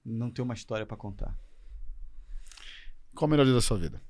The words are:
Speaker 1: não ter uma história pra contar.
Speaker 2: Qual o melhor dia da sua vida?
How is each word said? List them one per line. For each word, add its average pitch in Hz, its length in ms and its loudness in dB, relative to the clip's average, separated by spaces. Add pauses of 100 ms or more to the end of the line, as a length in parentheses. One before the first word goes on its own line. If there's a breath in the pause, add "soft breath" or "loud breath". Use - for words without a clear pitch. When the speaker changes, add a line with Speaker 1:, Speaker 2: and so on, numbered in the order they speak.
Speaker 1:
não 117 280 -4
ter 123 100 -4
uma 123 120 -2
história 110 320 -6
pra 107 120 -10
contar. - 400 -4 (1800 loud breath)
Speaker 2:
Qual - 140 0
o - 40 6
melhor 143 140 10
dia 131 80 8
da 123 80 6
sua 113 160 4
vida? 80 320 -2